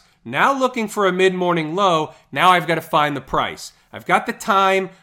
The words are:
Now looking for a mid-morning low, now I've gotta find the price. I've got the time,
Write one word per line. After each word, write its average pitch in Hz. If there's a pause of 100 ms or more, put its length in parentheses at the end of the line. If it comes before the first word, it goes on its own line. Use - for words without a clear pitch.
(240)
Now 180
looking 247
for 208
a 190
mid-morning 180
low, 175 (180)
now 160
I've 175
gotta 160
find 147
the 131
price. 113 (180)
I've 107
got 214
the 233
time, 190 (100)